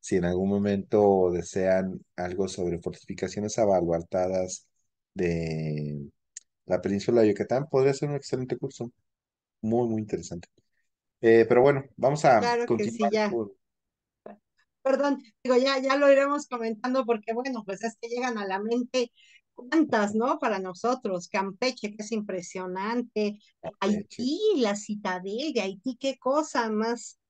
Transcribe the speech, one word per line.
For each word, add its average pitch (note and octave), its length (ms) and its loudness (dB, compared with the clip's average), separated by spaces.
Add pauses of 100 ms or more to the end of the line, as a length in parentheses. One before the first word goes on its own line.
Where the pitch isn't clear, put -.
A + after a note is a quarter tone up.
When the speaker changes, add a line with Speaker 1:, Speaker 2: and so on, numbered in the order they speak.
Speaker 1:
Si - 160 -2
en F2 80 2
algún F2+ 260 0
momento G2+ 800 4
desean F#2 680 -2 (160)
algo F2+ 320 -4
sobre F2 320 -4
fortificaciones G2 760 -6
abaluartadas F#2 1080 0 (480)
de D#2 960 -4 (560)
la F2+ 160 0
península G2+ 400 2
de G#2+ 60 6
Yucatán, A#2+ 420 -2
podría C3+ 240 4
ser C#3+ 160 -6
un C#3+ 60 -6
excelente C3 420 -6
curso. B2+ 340 -8 (680)
Muy, A2+ 260 2
muy A2 140 -2
interesante. - 460 -8 (720)
Eh, A2+ 280 8
pero B2 140 6
bueno, C#3 220 4 (120)
vamos C#3+ 300 0
a A#2+ 140 8
Speaker 2:
Claro A#2+ 360 0
que G#2+ 120 -2
sí, A2+ 200 -2
Speaker 1:
continuar - 20 2
Speaker 2:
ya. G#3+ 180 0
Speaker 1:
con A2+ 240 -4 (1300)
Speaker 2:
Perdón, C4+ 400 2 (200)
digo, B3 140 4
ya, C4+ 240 4
ya C4+ 160 2
lo C#4+ 140 6
iremos C#4 380 4
comentando A#3 560 -2
porque, A3+ 300 -2
bueno, B3 300 -6
pues F#3+ 200 -8
es A3+ 160 -6
que A#3 80 -12
llegan A#3+ 300 -4
a G3+ 80 -6
la F#3+ 140 -4
mente A#3+ 520 -2 (420)
cuántas, B3 600 0
¿no? C4 240 0
Para A3 220 -2
nosotros, F#3+ 680 -4
Campeche, G#3 680 -4
que A3 80 -12
es G#3+ 100 -8
impresionante, G#3 1300 -4 (240)
Speaker 1:
Campeche. - 560 -4
Speaker 2:
Haití, C4 200 -2 (180)
la G#3 200 2
citadel G#3 760 -6
de A#3 100 0
Haití, G3 380 -6
qué C4+ 180 -4
cosa C4+ 520 -2
más A3 480 -4 (120)